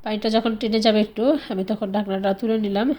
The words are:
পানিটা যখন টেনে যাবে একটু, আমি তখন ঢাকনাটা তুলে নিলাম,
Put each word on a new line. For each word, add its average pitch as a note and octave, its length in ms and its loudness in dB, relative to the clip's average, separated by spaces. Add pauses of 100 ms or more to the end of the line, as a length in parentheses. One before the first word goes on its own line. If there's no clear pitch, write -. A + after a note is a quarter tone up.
পানিটা G#3+ 320 -2
যখন A3+ 240 2
টেনে A3 260 0
যাবে G#3+ 200 4
একটু, G#3+ 180 -4 (280)
আমি F#3+ 180 -2
তখন G#3+ 240 -4
ঢাকনাটা G3 360 0 (100)
তুলে A3 160 0 (100)
নিলাম, G3+ 220 0 (100)